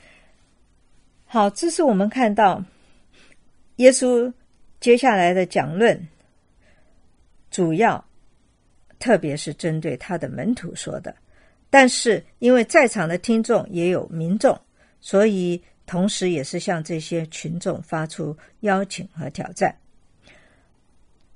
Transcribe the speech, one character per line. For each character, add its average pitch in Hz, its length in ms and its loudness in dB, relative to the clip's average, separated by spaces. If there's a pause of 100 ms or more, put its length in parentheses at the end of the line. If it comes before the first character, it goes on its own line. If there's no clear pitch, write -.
(1200)
好， 208 260 2
这 339 180 -4
是 330 140 -2
我 277 100 4
们 196 160 2
看 233 240 0
到 196 300 2 (1120)
耶 247 140 10
稣 247 420 0 (460)
接 240 180 6
下 240 200 4
来 175 180 4
的 185 100 2
讲 156 320 -4
论， 190 300 2 (1400)
主 165 240 0
要 190 300 0 (960)
特 226 180 2
别 147 180 -4
是 147 180 -10
针 160 260 -4
对 143 160 -6
他 - 200 -8
的 156 120 -8
门 190 260 -4
徒 175 220 -10
说 - 240 -10
的， - 160 -16 (540)
但 269 180 8
是 214 360 -2 (140)
因 247 160 4
为 247 100 4
在 262 220 4
场 185 220 -2
的 170 100 -4
听 226 240 0
众 220 260 0
也 175 200 -2
有 180 200 -2
民 165 300 -4
众， 233 180 2 (440)
所 196 260 2
以 180 340 -2 (260)
同 180 220 -2
时 185 220 -2
也 147 140 -2
是 175 160 -8
向 170 240 -4
这 165 160 -6
些 160 260 -6
群 165 320 -10
众 180 240 -6
发 160 240 -6
出 151 300 -10 (240)
邀 196 240 0
请 - 280 -12
和 160 180 -10
挑 - 240 -12
战。 - 220 -2 (1600)